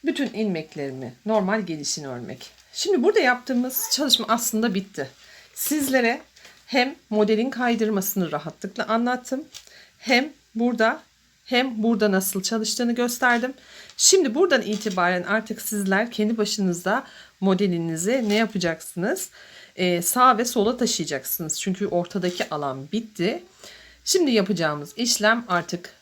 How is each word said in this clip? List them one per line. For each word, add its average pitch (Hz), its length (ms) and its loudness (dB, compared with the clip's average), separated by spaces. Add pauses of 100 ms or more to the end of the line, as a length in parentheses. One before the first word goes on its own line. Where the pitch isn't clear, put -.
Bütün 285 220 0
ilmeklerimi 156 840 -4 (120)
normal 214 360 2
gelişini 151 460 -6
örmek. 123 420 -10 (240)
Şimdi 349 300 0
burada 415 160 4
yaptığımız 254 720 0
çalışma 254 380 0
aslında 220 440 0
bitti. 180 360 -6 (440)
Sizlere 262 680 0 (440)
hem 262 300 0 (140)
modelin 214 400 2
kaydırmasını 220 840 0
rahatlıkla 165 540 -8
anlattım. 247 600 -2 (520)
Hem 247 320 0 (260)
burada 233 480 0 (440)
hem 247 360 0
burada 214 280 4
nasıl 190 320 0
çalıştığını 226 520 -2
gösterdim. 240 580 0 (440)
Şimdi 285 380 4
buradan 311 260 4
itibaren 185 640 0
artık 214 380 -2
sizler 202 500 0
kendi 214 260 0
başınıza 202 680 0 (320)
modelinizi 190 880 0
ne 208 60 4
yapacaksınız? 208 920 -2 (460)
Ee, 180 260 0
sağa 254 360 4
ve 240 80 0
sola 240 320 0
taşıyacaksınız. 156 840 -4
Çünkü 190 260 -2
ortadaki 175 600 -2
alan 139 420 -6
bitti. 226 520 -4 (640)
Şimdi 330 260 2
yapacağımız 165 680 0
işlem 233 500 0
artık 175 540 -4